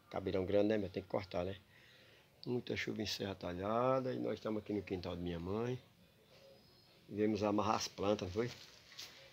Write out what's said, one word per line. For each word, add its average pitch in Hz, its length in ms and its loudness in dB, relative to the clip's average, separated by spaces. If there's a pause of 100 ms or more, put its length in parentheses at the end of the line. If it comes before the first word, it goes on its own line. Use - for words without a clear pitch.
(100)
Cabelão 95 340 0
grande, 101 240 6
né, 107 100 4
Mel? 95 120 -2
Tem 98 120 -4
que 95 60 -12
cortar, 95 360 -2
né? 95 120 -4 (880)
Muita 120 320 -2
chuva 107 260 -2
em 104 40 -2
Serra 98 280 -2
Talhada 117 800 0
e 120 60 -4
nós 120 160 0
estamos 107 280 -2
aqui 107 100 -4
no 101 100 2
quintal 90 340 -2
de 87 60 -4
minha 87 180 -2
mãe. 110 380 -2 (1300)
Viemos 104 340 2
amarrar 104 340 4
as - 120 -2
plantas, 101 400 0
não 90 60 -8
foi? 117 160 0 (840)